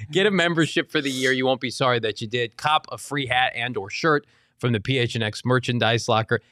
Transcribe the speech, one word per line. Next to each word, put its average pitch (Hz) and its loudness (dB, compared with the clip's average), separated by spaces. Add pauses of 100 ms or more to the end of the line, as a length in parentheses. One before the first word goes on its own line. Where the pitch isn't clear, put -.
(120)
Get 190 2
a 208 4
membership 170 0
for 156 0
the 139 -2
year. 131 0
You 131 0
won't 131 2
be 123 -4
sorry 123 2
that - -4
you 113 -6
did. 117 -4
Cop 151 0
a 123 -12
free 139 -6
hat 127 2
and 120 -4
or 101 -8
shirt 151 2 (360)
from 127 2
the 110 2
P 131 0
H 120 0
N 117 -2
X 107 -6
merchandise 120 0
locker. 110 2 (120)